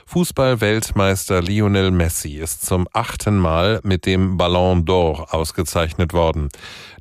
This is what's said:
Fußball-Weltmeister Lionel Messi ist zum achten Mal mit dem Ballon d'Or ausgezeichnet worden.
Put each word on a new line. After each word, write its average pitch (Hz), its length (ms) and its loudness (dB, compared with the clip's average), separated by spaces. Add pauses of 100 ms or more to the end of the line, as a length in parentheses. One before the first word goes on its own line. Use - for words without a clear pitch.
Fußball-Weltmeister 110 1400 0
Lionel 98 480 2
Messi 82 480 0
ist - 260 -8
zum 92 300 0
achten 107 420 -2
Mal 90 460 0
mit 95 240 -2
dem 92 320 0
Ballon 90 480 2
d'Or 82 480 0
ausgezeichnet 80 800 -2
worden. 80 340 0 (520)